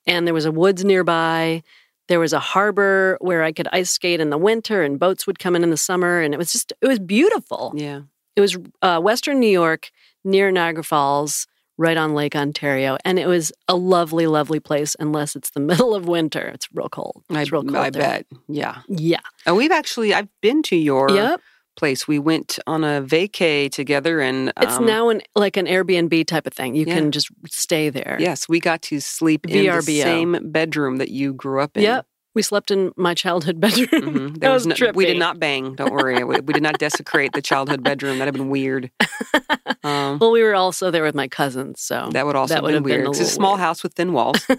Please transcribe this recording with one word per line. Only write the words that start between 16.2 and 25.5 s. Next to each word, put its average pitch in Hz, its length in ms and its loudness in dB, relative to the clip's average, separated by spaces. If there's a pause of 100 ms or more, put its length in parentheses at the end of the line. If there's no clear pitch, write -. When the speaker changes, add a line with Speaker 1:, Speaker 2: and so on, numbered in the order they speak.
Speaker 1:
It's - 180 -12
real - 160 -6
cold. - 400 -12
It's 156 80 -4 (160)
Speaker 2:
I, - 20 0
Speaker 1:
real 147 100 0
cold 139 120 -4
Speaker 2:
I 135 140 0
Speaker 1:
there. 135 120 -6
Speaker 2:
bet. - 240 -2 (220)
Yeah. 147 300 -6 (100)
Speaker 1:
Yeah. 165 320 0 (240)
Speaker 2:
And 170 120 4
we've 294 160 2
actually, 233 420 0
I've 202 140 -2 (120)
been 269 240 2
to 185 120 0
your 139 340 2
Speaker 1:
Yep. 233 300 2 (360)
Speaker 2:
place. 139 320 -2
We 147 100 2
went 156 480 -2
on 160 180 -2
a 147 180 0
vacay 151 680 0
together 147 500 0
and, 131 360 0
Speaker 1:
It's 247 200 0
Speaker 2:
um, 240 100 2
Speaker 1:
now 226 240 4
an, 220 100 0 (140)
like, 202 240 2